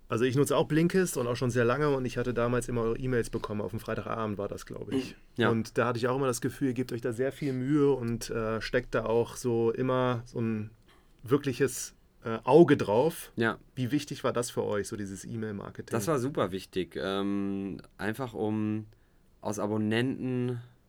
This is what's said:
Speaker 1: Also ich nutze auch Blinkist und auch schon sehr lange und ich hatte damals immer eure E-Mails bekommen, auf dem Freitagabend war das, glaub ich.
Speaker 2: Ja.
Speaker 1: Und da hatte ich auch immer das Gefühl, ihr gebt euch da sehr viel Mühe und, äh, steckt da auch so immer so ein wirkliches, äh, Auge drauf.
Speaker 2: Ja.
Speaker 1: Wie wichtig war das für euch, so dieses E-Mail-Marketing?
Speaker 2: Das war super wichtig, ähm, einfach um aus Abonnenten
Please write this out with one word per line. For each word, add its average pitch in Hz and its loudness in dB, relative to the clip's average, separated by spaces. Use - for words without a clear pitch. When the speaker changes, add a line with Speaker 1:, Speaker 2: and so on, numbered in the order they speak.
Speaker 1:
Also 117 2
ich 127 0
nutze 139 2
auch 151 2
Blinkist 175 2
und 123 -2
auch 120 -2
schon 123 0
sehr 120 2
lange 139 2
und 135 2
ich 123 -4
hatte 123 -2
damals 120 0
immer 120 0
eure 113 0
E-Mails 127 0
bekommen, 104 -4
auf 104 -4
dem 113 -6
Freitagabend 110 -4
war 101 -4
das, 101 -10
glaub 107 -10
ich. 127 -4
Speaker 2:
Ja. 113 4
Speaker 1:
Und 113 0
da 117 4
hatte 123 0
ich 120 0
auch 123 0
immer 139 0
das 123 0
Gefühl, 135 -2
ihr 123 0
gebt 127 -4
euch 117 -6
da 123 -2
sehr 131 0
viel 139 -4
Mühe 143 4
und, 117 -2
äh, 110 -2
steckt 123 -2
da 113 0
auch 113 0
so 117 2
immer 127 0
so - -8
ein 110 -2
wirkliches, 135 0
äh, 113 -4
Auge 143 10
drauf. 113 0
Speaker 2:
Ja. 113 2
Speaker 1:
Wie 127 -4
wichtig 143 -2
war 120 0
das 120 -2
für 110 -2
euch, 104 0
so 113 -8
dieses 98 -8
E-Mail-Marketing? 110 -8
Speaker 2:
Das 117 -2
war 151 2
super 120 -2
wichtig, 92 -4
ähm, 98 -2
einfach 113 -6
um 107 -2
aus 107 -6
Abonnenten 120 0